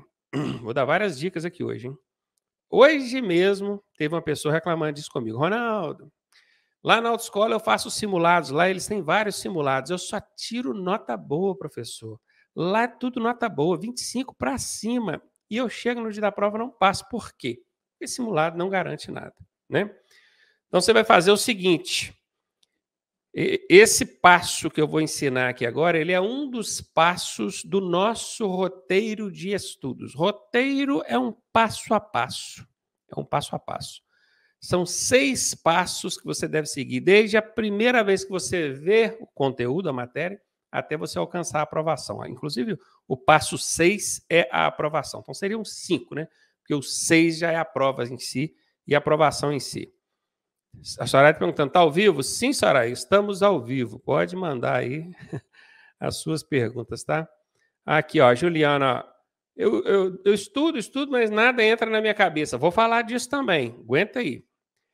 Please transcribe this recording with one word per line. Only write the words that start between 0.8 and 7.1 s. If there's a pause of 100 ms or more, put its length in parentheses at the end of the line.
várias
dicas
aqui
hoje,
hein? (720)
Hoje
mesmo (140)
teve
uma
pessoa
reclamando
disso
comigo.
"Ronaldo, (720)
lá
na